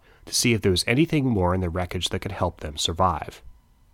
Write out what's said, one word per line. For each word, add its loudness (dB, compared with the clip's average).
to -12
see 4
if 0
there 4
was 2
anything 2
more 2
in 0
the -2
wreckage -4
that -4
could -8
help -4
them -10
survive. -2